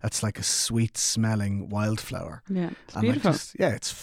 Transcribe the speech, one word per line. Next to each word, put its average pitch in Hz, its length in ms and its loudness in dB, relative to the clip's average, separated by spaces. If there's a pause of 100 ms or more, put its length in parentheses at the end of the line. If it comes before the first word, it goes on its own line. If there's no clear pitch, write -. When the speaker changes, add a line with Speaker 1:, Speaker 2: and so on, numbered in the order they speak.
Speaker 1:
that's - 200 -2
like 110 160 0
a 104 40 -6
sweet - 540 2
smelling 104 720 0
wildflower. 107 800 -4
Speaker 2:
Yeah, 185 220 -2 (160)
it's - 80 -14
Speaker 1:
And - 40 -6
I - 40 0
Speaker 2:
beautiful. 233 300 4
Speaker 1:
just, - 280 -6
yeah, 175 140 4
it's - 180 -6 (100)